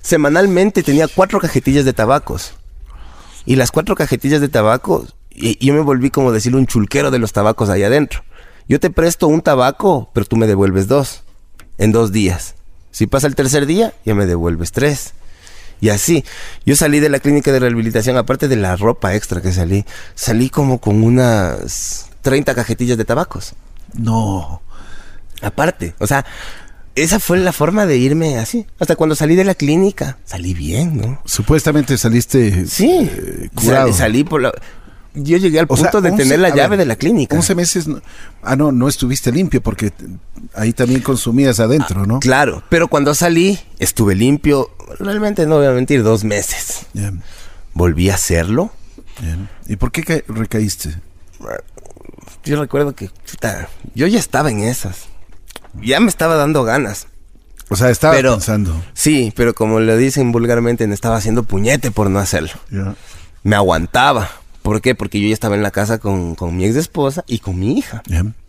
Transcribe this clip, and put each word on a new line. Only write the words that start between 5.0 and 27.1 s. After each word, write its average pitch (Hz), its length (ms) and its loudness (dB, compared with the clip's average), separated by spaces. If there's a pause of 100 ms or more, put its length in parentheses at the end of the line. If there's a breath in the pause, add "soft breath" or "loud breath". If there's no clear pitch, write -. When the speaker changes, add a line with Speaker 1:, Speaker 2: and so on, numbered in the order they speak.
Speaker 1:
y, - 200 -4 (140)
y - 20 6
yo 139 80 6
me 151 80 4
volví, 135 280 2
como 131 220 2
decirlo, 120 260 2
un 131 80 4
chulquero 135 460 0
de 127 80 0
los 110 120 -2
tabacos 104 360 0
ahí 98 160 2
adentro. 139 400 0 (440 soft breath)
Yo 143 120 2
te 180 100 2
presto 165 380 2
un 160 140 4
tabaco, 135 720 2
pero 104 120 0
tú 113 100 0
me 113 120 4
devuelves 98 400 2
dos, 135 340 0 (560)
en 107 140 2
dos 113 180 2
días. 92 440 -2 (360)
Si - 160 -2
pasa 135 220 2
el 135 80 -2
tercer 139 300 2
día, 202 260 0 (120)
ya 110 120 0
me 101 100 2
devuelves 85 460 -2
tres. 143 400 -2 (680 loud breath)
Y 107 120 2
así, 120 340 2 (400 loud breath)
yo 175 100 4
salí 147 260 2
de 147 100 4
la 139 100 0
clínica 143 320 2
de 131 80 4
rehabilitación, 117 560 0
aparte 131 320 0
de 131 80 2
la 92 200 0
ropa 101 380 0
extra 95 280 -4
que 92 100 0
salí, 92 320 0 (300 loud breath)
salí 120 340 0
como 131 320 0
con 107 240 2
unas 110 1040 0 (140)
treinta 135 320 0
cajetillas 120 420 -2
de 110 80 -2
tabacos. - 480 -4 (400)
Speaker 2:
No. 104 680 -2 (800 loud breath)
Speaker 1:
Aparte, 104 560 -4
o 104 80 -4
sea, 139 180 0 (680 loud breath)
esa 196 260 2